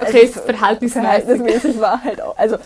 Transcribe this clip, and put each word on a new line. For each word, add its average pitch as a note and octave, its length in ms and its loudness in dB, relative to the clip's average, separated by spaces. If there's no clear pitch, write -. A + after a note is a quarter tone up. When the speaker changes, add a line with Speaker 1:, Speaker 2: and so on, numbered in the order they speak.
Speaker 1:
Okay, A3+ 200 4
Speaker 2:
also B3 200 2
Speaker 1:
verhältnismäßig. A3 840 0
Speaker 2:
verhältnismäßig A#3+ 560 0
war G#3+ 240 -2
halt - 180 -6
auch, - 140 -10
also A3 300 0